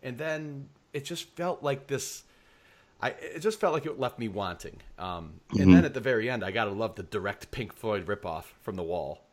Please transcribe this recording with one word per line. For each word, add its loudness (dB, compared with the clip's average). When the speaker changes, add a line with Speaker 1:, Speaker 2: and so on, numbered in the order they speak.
Speaker 1:
And -10
then -6
it -6
just -10
felt -4
like -2
this, -6
I, -2
it -12
just -2
felt 2
like -2
it -6
left -4
me -4
wanting. -6
Um, -10
and 2
Speaker 2:
Mm-hmm. 12
Speaker 1:
then 12
at -2
the -6
very 0
end, -2
I -6
gotta 0
love -4
the -10
direct -6
Pink -8
Floyd -4
ripoff -6
from -8
The -6
Wall -6